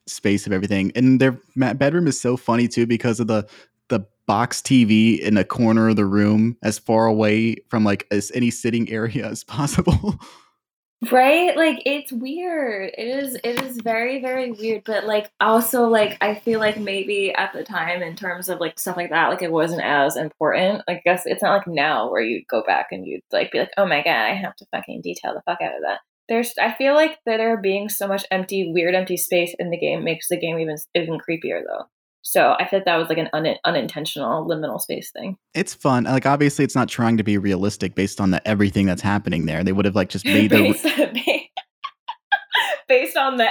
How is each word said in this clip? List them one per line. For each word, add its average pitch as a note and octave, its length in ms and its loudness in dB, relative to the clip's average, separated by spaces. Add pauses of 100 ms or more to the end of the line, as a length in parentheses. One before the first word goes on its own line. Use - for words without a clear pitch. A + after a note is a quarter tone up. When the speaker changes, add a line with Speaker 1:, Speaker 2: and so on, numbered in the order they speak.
Speaker 1:
space G2+ 400 0
of G2+ 60 -2
everything. F#2+ 420 0
And B2+ 240 6
their C3 180 4 (200)
ma-, B2 160 0
bedroom D3 340 2
is C3 120 -2
so B2 180 0
funny A#2 320 0
too A#2 180 0
because A#2 320 0
of A2 80 0
the, G#2+ 180 0 (440)
the A2+ 100 0 (260)
box A2 360 0
T B2+ 240 4
V A2 360 6
in G#2 160 2
a - 60 4
corner A2+ 460 2
of G#2+ 80 2
the G#2 80 2
room, G#2+ 580 2
as G#2+ 160 -2
far A2+ 280 2
away A2 500 2 (120)
from, A2 140 2
like, G2+ 280 0
as G2+ 220 -2
any B2 160 0
sitting A2+ 400 -2
area A2 360 -4
<laughs> G#2 40 -8
as A2+ 140 -10
possible. - 720 -2 (960)
Speaker 2:
Right? D4 420 4
Like, D#4 300 2
it's C#4+ 260 -4
weird. C4 840 -6
It A3+ 100 -8
is, C4 340 -6
it A#3+ 220 -4
is B3 160 -10
very, A#3 420 -2
very B3+ 300 -4
weird. G#3+ 320 -6
But, G#3 220 -4
like, G#3 340 -2
also, A#3 480 4
like, G#3+ 320 2
I G#3 160 0
feel A3 240 -2
like G#3+ 180 0
maybe G3 560 -2
at - 200 -2
the D#3 100 -8
time F3 380 -4
in E3 160 -8
terms F3+ 320 -6
of, F3 100 -4
like, D#3+ 180 -6
stuff F3 200 -6
like F3 120 -6
that, D#3 200 2
like, - 120 -2
it E3 120 -2
wasn't E3 280 0
as C#3 360 2
important. D#3+ 720 0
Like, F3 80 -4
I - 80 -14
guess F3+ 200 2
it's - 160 -2
not G3 140 4
like G3 120 0
now C#3+ 440 0
where G#2 100 0
you'd A2 280 -4
go A2 180 0
back E2+ 240 0
and F#2 160 -10
you'd, E2 140 -10 (100)
like, - 220 0
be A2 60 0
like, - 180 -2
"Oh G3 80 2
my D3+ 180 0
God, E3 80 2 (140)
I C3+ 80 0
have F#3+ 240 -8
to G3+ 80 -20 (100)
fucking - 260 -8
detail - 320 -8
the - 120 -10
fuck F3 160 -4
out G2+ 140 -6
of D#2 80 -8
that." - 160 -4 (280)
There's, A#3 320 -2
I A3+ 140 0
feel C#4 220 2
like D#4 300 2
that A3 120 0
there A3+ 180 0
being G3 320 -2
so G#3 180 -6
much G3 240 -4
empty, F#3 440 -2
weird, F3 200 2
empty F#3 220 0
space F3 420 -2
in F3+ 120 -4
the E3+ 100 -4
game D3+ 240 -2
makes D#3+ 240 -4
the F3 100 0
game E3 220 -4
even, D#3 160 -4 (200)
even E3 220 -2
creepier, E3 480 -6
though. - 200 -8 (360)
So C#3 380 4
I F3+ 80 0
think F#3+ 160 0
that E3+ 140 2
was, E3 100 0
like, D#3+ 100 0
an D#3+ 140 -2
un-, D#3 320 0
unintentional D3+ 800 -2
liminal D#3 340 -4
space - 300 -8
thing. - 280 -10 (180)
Speaker 1:
It's F3 180 -4
fun. B2 300 2
Like, C3 220 0
obviously, C#3+ 400 4
it's - 100 -6
not A#2+ 140 2
trying A2+ 280 2
to G#2 60 2
be G#2 140 2
realistic G2 580 0
based G2 240 0
on G2 120 2
the, - 160 0
everything G2+ 380 4
that's F2+ 160 0
happening F#2+ 440 0
there. D#2+ 180 -2
They F#2+ 80 2
would G2 140 2
have, F#3 100 0
like, F#3+ 140 2
just - 160 -8
made D4 260 4
the D#4 60 6
Speaker 2:
<laughs> - 160 4
Based - 120 -4
on, D4 280 0
<laughs> - 1700 -4
based C4+ 300 2
on C4+ 200 0
the A3+ 140 4